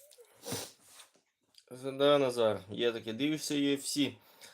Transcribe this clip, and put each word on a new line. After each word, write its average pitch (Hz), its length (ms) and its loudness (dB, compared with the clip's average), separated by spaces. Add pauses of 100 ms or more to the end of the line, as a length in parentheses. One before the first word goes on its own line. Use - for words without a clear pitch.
(1800)
Да, 139 360 4
Назар, 117 500 2
є 113 220 0
таке. 110 220 -6
Дивишся 147 420 -4
Ю 143 180 2
Еф 139 120 -6
Сі. 127 320 -2 (360)